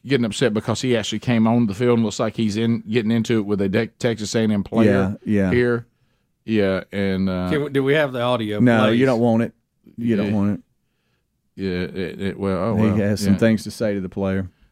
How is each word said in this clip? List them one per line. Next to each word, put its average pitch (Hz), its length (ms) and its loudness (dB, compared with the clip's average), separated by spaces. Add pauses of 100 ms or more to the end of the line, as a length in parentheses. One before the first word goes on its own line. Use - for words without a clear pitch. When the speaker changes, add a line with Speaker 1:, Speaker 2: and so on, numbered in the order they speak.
Speaker 1:
getting 123 180 2
upset 107 280 0
because 107 280 -2
he 127 160 0
actually 104 220 -4
came 113 260 2
on 117 220 4
the 98 80 -4
field 120 240 2
and 113 60 0
looks 101 140 -4
like 113 180 -2
he's 107 200 0
in, 113 320 0
getting 110 220 0
into 117 260 0
it 104 80 0
with 101 160 -2
a 98 80 0
De-, 110 180 -2 (120)
Texas 107 360 -4
A 117 40 2
and 110 140 0
M 101 100 0
player 101 600 2
Speaker 2:
Yeah, 101 240 2
yeah. - 20 0
Speaker 1:
here. 120 340 0 (600)
Yeah, 98 460 0
and, 95 380 -2
uh, 90 220 -2
Speaker 3:
Can 147 140 0
we, 147 40 -8
do 135 140 0
we 139 100 2
have 147 180 0
the 127 100 -4
audio, 113 380 -2
Speaker 2:
No, 113 280 4
Speaker 3:
please? 117 120 2
Speaker 2:
you 131 60 4
don't 123 140 2
want 117 240 2
it. - 100 -4 (440)
You 117 180 0
don't 101 160 0
Speaker 1:
Yeah. - 40 0
Speaker 2:
want 101 220 0
it. - 40 -18 (920)
Speaker 1:
Yeah, 95 140 -6 (340)
it, 82 180 -10
it, 98 180 -6
well, 98 180 -2
oh, 104 200 -2
Speaker 2:
He 107 60 2
Speaker 1:
well. 107 120 2
Speaker 2:
has 104 260 0
some 98 120 2
Speaker 1:
Yeah. 90 60 2
Speaker 2:
things 113 260 2
to 107 60 -10
say 107 220 -2
to 101 80 -2
the 92 80 -8
player. 95 400 -4 (220)